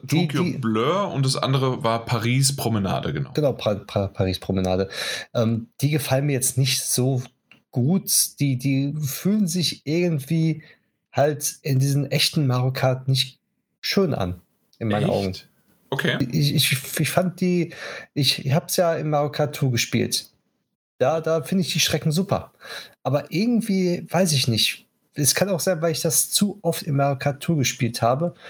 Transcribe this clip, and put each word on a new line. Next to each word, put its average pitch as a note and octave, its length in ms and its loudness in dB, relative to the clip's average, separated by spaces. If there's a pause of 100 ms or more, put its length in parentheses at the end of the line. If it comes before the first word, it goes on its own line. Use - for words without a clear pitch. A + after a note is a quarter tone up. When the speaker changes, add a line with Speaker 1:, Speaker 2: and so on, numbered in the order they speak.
Speaker 1:
Die, D#3+ 240 2
Speaker 2:
Tokio D3+ 160 0
Speaker 1:
die E3 160 -2
Speaker 2:
Blur B2+ 520 0
und C3+ 140 0
das C3 100 0
andere C3 480 0
war A2+ 220 0
Paris B2 500 2
Promenade, G2+ 560 0
genau. - 220 -6
Speaker 1:
Genau, C#3+ 200 2
Pa-, G#2+ 220 -2
Pa-, G2+ 320 -2
Paris - 320 -2
Promenade. F#2 480 0 (460)
Ähm, A2+ 340 0 (140)
die C#3+ 80 2
gefallen C#3+ 380 0
mir C#3+ 60 0
jetzt - 260 -2
nicht C3+ 240 0
so B2+ 400 0 (480)
gut. - 680 0
Die, C#3 180 0
die C#3 440 0
fühlen F#3 460 0
sich E3+ 380 -2
irgendwie D#3+ 760 0 (500)
halt C#3+ 520 0
in C3+ 160 2
diesen C#3 320 2
echten D3+ 340 2
Mario B2+ 260 2
Kart C3 360 0
nicht - 320 0 (420)
schön F#3 320 0
an, F2+ 260 -4 (380)
in A2+ 120 -2
meinen G#2 140 0
Speaker 2:
Echt? - 80 2
Speaker 1:
Augen. G2 220 0 (580)
Speaker 2:
Okay. C3+ 280 0 (120)
Speaker 1:
Ich, D3 220 2
ich, - 460 0
ich D3 100 0
fand F3+ 320 0
die, F3+ 320 0 (400)
ich, - 320 0
ich C3+ 80 0
hab's - 240 0
ja E3+ 160 4
in D3+ 160 -2
Mario D3 220 0
Kart D3 240 -2
Tour C3+ 160 0
gespielt. - 580 -2 (680)
Da, D3+ 200 2
da D#3+ 220 0
finde F#3 220 0
ich - 100 -4
die D#3 60 0
Strecken D#3 320 0
super. D3+ 420 -2 (480)
Aber C#3 300 -2
irgendwie, F#3+ 760 0
weiß E3 260 2
ich B2+ 140 2
nicht, - 380 0 (300)
es C#3+ 180 2
kann F#3+ 160 2
auch F3 100 0
sein, F3 220 0
weil E3 100 2
ich D#3 100 -4
das - 280 0
zu - 320 0
oft E3+ 220 -2
in C#3+ 120 -2
Mario C#3 220 2
Kart C3+ 240 -2
Tour E3+ 160 0
gespielt A#2+ 460 -2
habe, C#3+ 320 0 (140)